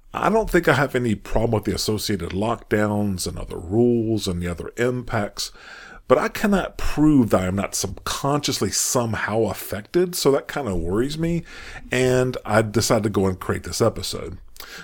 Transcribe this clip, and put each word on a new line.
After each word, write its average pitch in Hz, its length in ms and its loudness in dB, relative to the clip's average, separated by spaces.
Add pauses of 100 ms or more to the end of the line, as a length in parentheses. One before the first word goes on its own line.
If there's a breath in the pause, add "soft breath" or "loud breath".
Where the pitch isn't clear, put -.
(140)
I - 160 0
don't 214 200 2
think 175 180 4
I 156 60 6
have 135 200 2
any 123 220 2
problem 113 360 0
with 104 120 2
the 98 100 0
associated 95 580 -2
lockdowns 104 920 0
and 87 140 -6
other - 180 -8
rules 110 720 2
and 87 140 -2
the 87 80 -2
other 82 260 -8
impacts, 120 800 -2 (560 loud breath)
but - 80 6
I 214 100 0
cannot 202 500 0
prove 147 520 4
that 95 140 4
I 92 40 0
am 92 80 -2
not 98 200 -2
subconsciously 143 960 -2
somehow 113 720 0
affected, 110 720 -2
so - 160 4
that 139 180 0
kinda 104 260 -4
worries 113 420 0
me, 170 280 -2 (480 loud breath)
and 127 500 2
I 107 180 4
decided 110 420 2
to 110 60 0
go 98 160 2
and 92 140 0
create 90 240 -4
this - 160 -6
episode. - 580 -2 (460 loud breath)